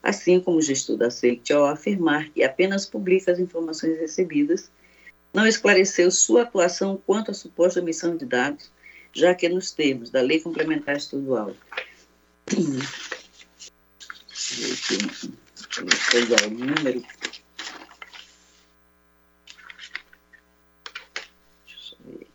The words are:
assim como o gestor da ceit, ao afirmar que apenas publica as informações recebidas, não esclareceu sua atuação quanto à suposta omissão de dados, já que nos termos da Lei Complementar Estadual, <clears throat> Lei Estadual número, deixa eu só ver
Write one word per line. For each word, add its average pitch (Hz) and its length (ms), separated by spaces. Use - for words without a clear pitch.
assim 180 360
como 180 180
o 156 40
gestor 135 360
da 117 120
ceit, 123 440
ao 147 120
afirmar 156 640
que - 140
apenas 190 420
publica 185 460
as 180 80
informações 160 600
recebidas, 160 720
não 208 140
esclareceu 190 640
sua - 300
atuação 196 640
quanto 208 260
à - 20
suposta 180 460
omissão 165 380
de 139 80
dados, 127 440
já 180 220
que 175 120
nos 180 240
termos 131 380
da 131 120
Lei 151 180
Complementar 151 580
Estadual, 131 580
<clears throat> - 40
Lei 151 300
Estadual 113 560
número, 127 520
deixa - 100
eu - 40
só - 160
ver - 300